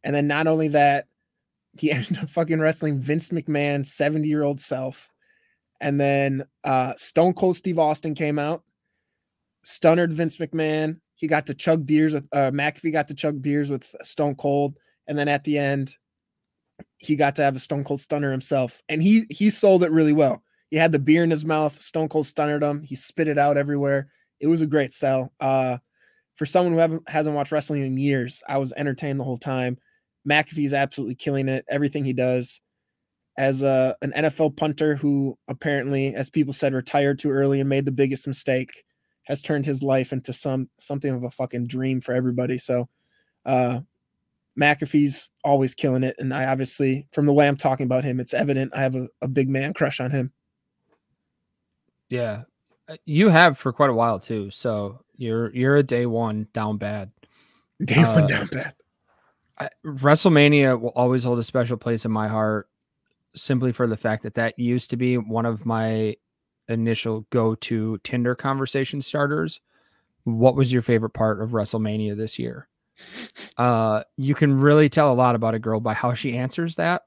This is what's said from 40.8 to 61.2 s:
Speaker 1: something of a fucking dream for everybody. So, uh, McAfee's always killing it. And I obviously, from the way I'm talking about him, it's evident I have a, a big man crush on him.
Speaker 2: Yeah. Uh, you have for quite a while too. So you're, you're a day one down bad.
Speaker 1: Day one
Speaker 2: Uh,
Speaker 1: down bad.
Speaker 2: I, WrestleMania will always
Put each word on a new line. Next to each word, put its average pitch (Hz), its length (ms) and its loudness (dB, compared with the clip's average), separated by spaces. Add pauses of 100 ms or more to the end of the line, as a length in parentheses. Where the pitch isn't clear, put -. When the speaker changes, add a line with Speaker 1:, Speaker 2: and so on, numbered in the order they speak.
Speaker 1:
something 139 340 -6
of 123 80 -6
a 123 80 -6
fucking 123 380 -6
dream 127 320 -2
for 123 140 -4
everybody. 123 440 0
So, 123 300 -2 (580)
uh, 127 340 0 (800)
McAfee's 143 720 2 (140)
always 135 320 2
killing 131 260 0
it. 131 160 -4
And 131 160 -4
I 131 120 -2
obviously, 131 640 -2
from 147 140 2
the 143 60 6
way 143 140 6
I'm 143 100 2
talking 135 300 0
about 127 160 0
him, 127 160 -4
it's 123 160 -6
evident 135 400 0
I 139 60 -4
have 131 160 0
a, 127 100 -4 (160)
a 135 60 -4
big 131 200 2
man 135 240 -2
crush 139 280 -2
on 127 100 -2
him. 131 220 -2 (1800)
Speaker 2:
Yeah. 117 340 -4 (460)
Uh, 160 160 -18
you 165 240 4
have 165 300 8
for 127 140 -4
quite 143 180 4
a 120 40 0
while 113 240 2
too. 101 320 -6
So 104 540 -6 (120)
you're, 117 380 -4
you're 131 220 4
a 147 80 6
day 123 220 0
one 113 460 -2
down 107 260 -4
bad. 104 320 -8 (760)
Speaker 1:
Day 143 180 4
one 208 220 6
Speaker 2:
Uh, - 20 4
Speaker 1:
down 131 220 -2
bad. - 260 -10 (840)
Speaker 2:
I, 139 100 -8 (160)
WrestleMania 143 960 6
will 120 160 -4
always 123 280 4